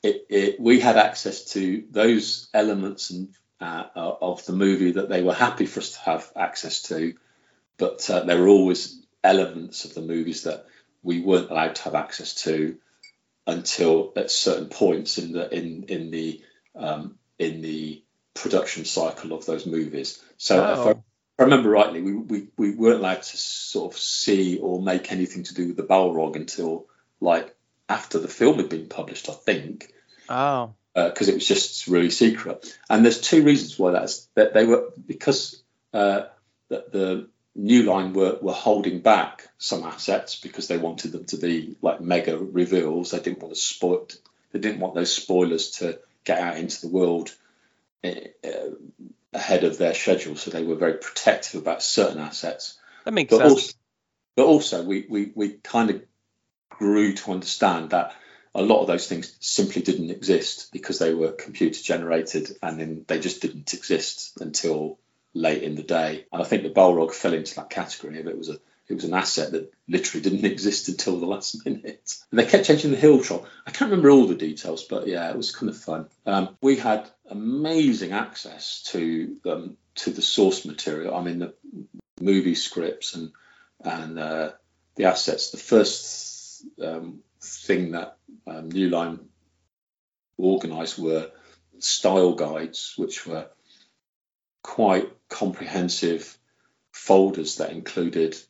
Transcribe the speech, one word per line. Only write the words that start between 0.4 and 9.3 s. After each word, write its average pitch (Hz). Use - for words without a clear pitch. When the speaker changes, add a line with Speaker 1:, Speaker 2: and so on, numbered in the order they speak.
Speaker 1:
we 120
had 120
access -
to 92
those 110
elements 101
and, 92
uh, 85
uh, 85
of 90
the 90
movie 95
that 92
they 92
were 90
happy 101
for -
us -
to -
have -
access -
to, 82
but, -
uh, 90
there 87
were 92
always 92
elements 87